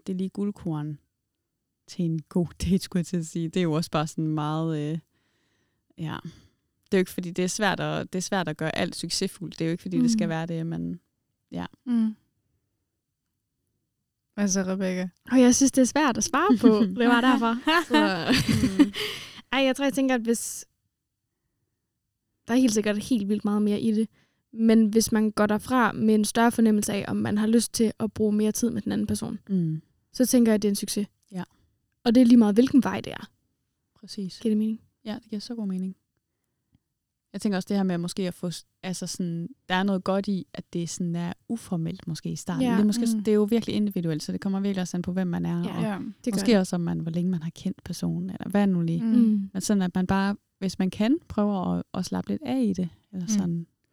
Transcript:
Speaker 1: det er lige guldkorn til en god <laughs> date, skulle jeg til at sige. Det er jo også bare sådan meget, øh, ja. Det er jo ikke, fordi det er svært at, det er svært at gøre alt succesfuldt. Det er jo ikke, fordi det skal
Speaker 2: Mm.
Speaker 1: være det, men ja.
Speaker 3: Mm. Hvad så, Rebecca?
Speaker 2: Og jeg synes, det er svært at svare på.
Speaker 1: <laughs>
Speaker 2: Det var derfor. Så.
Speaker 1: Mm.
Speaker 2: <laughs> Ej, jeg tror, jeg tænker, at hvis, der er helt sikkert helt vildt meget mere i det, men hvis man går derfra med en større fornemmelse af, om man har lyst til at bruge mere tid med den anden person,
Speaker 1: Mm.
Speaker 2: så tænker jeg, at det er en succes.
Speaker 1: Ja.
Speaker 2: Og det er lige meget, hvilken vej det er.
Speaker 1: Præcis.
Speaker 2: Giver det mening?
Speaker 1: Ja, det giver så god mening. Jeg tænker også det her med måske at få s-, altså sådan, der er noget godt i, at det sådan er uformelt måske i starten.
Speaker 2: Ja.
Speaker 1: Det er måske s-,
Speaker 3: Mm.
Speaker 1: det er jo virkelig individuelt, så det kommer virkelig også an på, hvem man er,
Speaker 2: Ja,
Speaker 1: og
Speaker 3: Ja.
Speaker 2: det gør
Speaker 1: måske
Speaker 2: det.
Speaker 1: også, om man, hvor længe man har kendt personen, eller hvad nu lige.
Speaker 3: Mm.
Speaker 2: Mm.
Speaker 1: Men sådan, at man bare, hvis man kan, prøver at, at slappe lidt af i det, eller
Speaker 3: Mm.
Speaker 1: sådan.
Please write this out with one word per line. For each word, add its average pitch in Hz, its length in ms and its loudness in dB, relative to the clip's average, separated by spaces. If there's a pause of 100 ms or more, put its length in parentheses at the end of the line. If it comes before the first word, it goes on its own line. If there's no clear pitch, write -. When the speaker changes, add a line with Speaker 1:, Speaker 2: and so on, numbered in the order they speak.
Speaker 1:
det 190 60 -6
er 185 40 -6
lige 185 120 -4
guldkorn 156 720 -6 (880)
til - 180 -6
en 160 180 -2
god 175 240 -2 (100)
<laughs> - 80 -10
date, 185 140 2
skulle - 220 -4
jeg 160 60 -2
til 180 100 -4
at 160 100 -4
sige. 165 220 -4
Det 185 120 -2
er - 40 2
jo 160 80 0
også 160 180 -2
bare 156 160 0
sådan 160 220 -4
meget, 156 640 -2
øh, 165 60 -4 (1000)
ja. 156 180 -8 (680)
Det - 100 -2
er 196 40 4
jo 185 40 6
ikke, 185 80 -6
fordi 180 200 -8
det 180 140 -2
er 185 40 0
svært 190 320 -2
at, 151 320 -4
det 185 60 -4
er 185 40 -4
svært 185 260 -4
at 151 80 -6
gøre 156 220 -4
alt - 180 -4
succesfuldt. 175 600 -8
Det 165 60 -4
er 165 40 0
jo - 40 -2
ikke, 175 100 -8
fordi 180 180 -2
det 240 100 4
skal 214 160 0
Speaker 2:
Mm. 165 40 -2
Speaker 1:
være 160 160 -4
det, 165 200 -6
men 170 340 -8 (500)
ja. 170 160 -8 (200)
Speaker 3:
Mm. 226 280 0 (2250)
Hvad 202 140 0
så, 190 140 0
Rebecca? 185 460 -4 (240)
Speaker 2:
Og 254 80 8
jeg 247 140 8
synes, 269 180 4
det 262 100 4
er 247 40 4
svært 277 300 0
at 220 80 0
svare 285 360 4
på. 220 240 6
Speaker 1:
<laughs> 190 160 -2
Speaker 2:
Det 233 80 4
var 240 120 4
derfor. 233 360 2 (320)
Så. 190 380 2 (580)
Speaker 1:
Mm. 202 80 2 (260)
Speaker 2:
<laughs> - 340 -18
Ej, 269 120 2
jeg 262 120 2
tror, 277 80 -2
jeg 277 100 2
tænker, 269 200 2
at 240 60 0
hvis, - 440 -4 (1800)
der 226 60 0
er 254 40 4
helt 254 140 4
sikkert 208 300 0
helt 202 260 -2
vildt 208 160 -2
meget 208 180 0
mere 208 180 0
i 226 120 0
det, 220 160 0 (440)
men 226 340 4
hvis 214 260 2
man 214 180 2
går 208 160 2
derfra 214 460 2
med 220 220 2
en 214 100 4
større 233 280 4
fornemmelse 214 400 2
af, 202 160 -4
om 202 80 -4
man 208 220 0
har 214 80 0
lyst 226 280 2
til 226 260 2
at 220 120 -4
bruge 214 200 0
mere 214 200 2
tid 233 180 -2
med 214 120 -4
den 202 100 -4
anden 214 140 -2
person, - 320 -4 (100)
Speaker 1:
Mm. 165 340 0 (300)
Speaker 2:
så 254 140 2
tænker 233 260 4
jeg, - 20 4
at 208 80 0
det 214 60 2
er 202 40 2
en 202 40 -4
succes. 202 300 -6 (260)
Speaker 1:
Ja. 180 120 -10 (600)
Speaker 2:
Og 233 100 4
det 254 60 8
er 254 60 10
lige 240 120 10
meget, 208 160 6
hvilken 254 300 6
vej 196 160 -4
det - 120 -10
er. - 180 -14 (720)
Speaker 1:
Præcis. 196 420 -12
Speaker 2:
Giver 226 80 0
det 214 80 2
mening? 220 220 -2 (240)
Speaker 1:
Ja, 214 180 -8
det - 80 -20
giver 208 100 -8
så 240 140 -12
god 220 120 -8
mening. 185 300 -6 (1400)
Jeg 202 80 -12
tænker 208 160 0
også 190 120 -4
det 202 80 0
her 196 80 2
med 180 140 0
måske 175 280 -4
at 175 80 -6
få 180 160 -6
s-, - 160 -12 (160)
altså 180 240 -8
sådan, 170 420 -6 (200)
der 185 60 0
er 185 80 2
noget 196 220 0
godt 196 240 -2
i, 185 260 -4
at 180 180 -12
det 170 180 -4
sådan 170 260 -4
er 175 160 -6 (160)
uformelt 175 600 -6
måske 160 200 -8
i 165 80 -6
starten. 185 300 -4
Speaker 2:
Ja. 240 60 2
Speaker 1:
Det 196 80 4
er 208 40 4
måske 233 220 0
s-, 226 80 0
Speaker 3:
Mm. 208 100 -4
Speaker 1:
det 220 60 0
er 214 40 4
jo 208 80 4
virkelig 214 340 0
individuelt, 175 460 -2
så 185 100 -6
det 180 80 -6
kommer 190 200 -2
virkelig 196 220 -2
også 180 140 -6
an 175 60 -2
på, 180 100 -6
hvem 190 140 -2
man 170 200 -2
er, 170 180 -2
Speaker 2:
Ja, - 120 -6
Speaker 1:
og - 60 -2
Speaker 3:
Ja. 208 160 -2
Speaker 2:
det - 260 -12
gør 247 80 -2
Speaker 1:
måske 196 200 2
Speaker 2:
det. 208 60 6
Speaker 1:
også, 185 180 0
om 175 40 -2
man, 170 200 -2
hvor 160 100 -6
længe 175 200 -2
man 170 120 -4
har 165 80 -8
kendt - 340 -8
personen, 175 460 -6
eller - 200 -10
hvad 202 160 2
nu 185 160 2
lige. 165 200 -2
Speaker 3:
Mm. 226 60 -2 (100)
Speaker 2:
Mm. 214 340 4
Speaker 1:
Men 190 100 -6
sådan, 202 200 2
at 180 120 -2
man 185 120 0
bare, 196 300 0 (220)
hvis 190 200 -4
man 190 120 0
kan, 240 280 0 (100)
prøver 196 480 0
at, 175 60 -2 (120)
at 185 100 -4
slappe 185 260 -4
lidt 202 160 -4
af 254 160 0
i 202 100 2
det, 180 160 -2 (240)
eller 185 140 -6
Speaker 3:
Mm. - 20 -2
Speaker 1:
sådan. 175 380 0 (260)